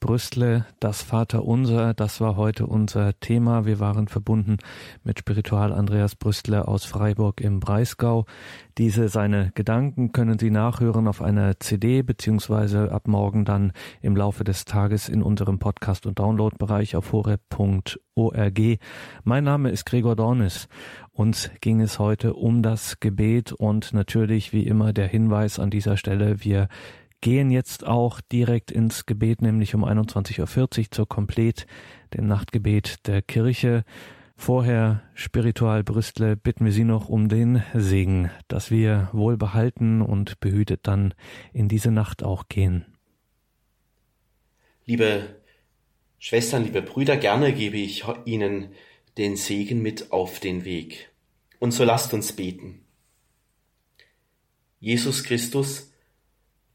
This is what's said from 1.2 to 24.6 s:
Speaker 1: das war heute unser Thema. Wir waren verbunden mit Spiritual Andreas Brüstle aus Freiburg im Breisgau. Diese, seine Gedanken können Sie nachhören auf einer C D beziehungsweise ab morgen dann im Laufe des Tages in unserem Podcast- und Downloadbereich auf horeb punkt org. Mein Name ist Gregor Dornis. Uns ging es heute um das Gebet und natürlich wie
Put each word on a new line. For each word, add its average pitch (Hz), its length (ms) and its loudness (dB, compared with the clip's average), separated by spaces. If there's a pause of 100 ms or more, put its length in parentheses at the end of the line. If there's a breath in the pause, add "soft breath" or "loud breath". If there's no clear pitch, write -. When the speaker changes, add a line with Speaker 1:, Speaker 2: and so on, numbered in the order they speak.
Speaker 1:
das 107 260 -2
war 110 160 0
heute 107 320 0
unser 104 540 0
Thema. 117 440 2
Wir 107 140 0
waren 104 300 0
verbunden 107 480 0 (440 loud breath)
mit 107 160 -4
Spiritual 104 540 0
Andreas 104 460 0
Brüstle 104 500 0
aus 101 160 0
Freiburg 104 560 0
im 101 220 0
Breisgau. 117 640 0 (520 loud breath)
Diese, 113 300 2
seine 101 480 0
Gedanken 120 560 0
können 113 280 2
Sie 113 120 2
nachhören 113 560 2
auf 101 140 -2
einer 98 400 2
C 107 160 -2
D 123 240 2
beziehungsweise 107 920 0
ab 104 160 -4
morgen 101 380 2
dann 101 260 2 (300 loud breath)
im 104 160 2
Laufe 101 260 0
des 101 220 -2
Tages 104 420 0
in - 160 0
unserem 98 340 0
Podcast- - 480 -4
und 101 140 -4
Downloadbereich 104 800 0
auf - 160 -2
horeb 107 340 0
punkt 98 540 -2 (120)
org. 110 460 0 (640 loud breath)
Mein 135 220 2
Name 139 260 2
ist 98 140 -4
Gregor 117 320 2
Dornis. 113 500 0 (460 loud breath)
Uns 110 360 0 (120)
ging 113 180 2
es 107 180 0
heute 107 360 0
um 117 280 2
das 110 380 -2
Gebet 110 540 0
und 107 400 0
natürlich 110 580 0
wie 110 160 0